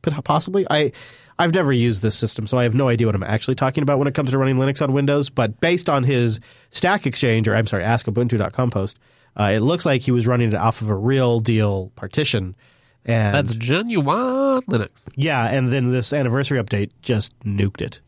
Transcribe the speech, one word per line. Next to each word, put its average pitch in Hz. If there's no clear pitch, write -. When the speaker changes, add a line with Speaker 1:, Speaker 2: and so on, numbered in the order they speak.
Speaker 1:
pot-, -
possibly. 180
I, 147
I've 165
never 165
used 117
this 107
system, 110
so 127
I 123
have 113
no 135
idea 117
what 101
I'm 92
actually 113
talking 131
about 139
when 139
it 135
comes 135
to 135
running 135
Linux 139
on 135
Windows, 143
but 107
based 170
on 139
his 120
Stack 185
Exchange, 113
or 107
I'm 110
sorry, 95
Ask 117
Ubuntu 117
dot 95
com 127
post, 98
uh, 101
it 107
looks 160
like 135
he 127
was 120
running 120
it 104
off 107
of 110
a 104
real 120
deal 107
partition. 101
And 110
Speaker 2:
That's 131
genuine 226
Linux. 120
Speaker 1:
Yeah, 135
and 127
then 123
this 127
anniversary 135
update 104
just -
nuked 101
it. -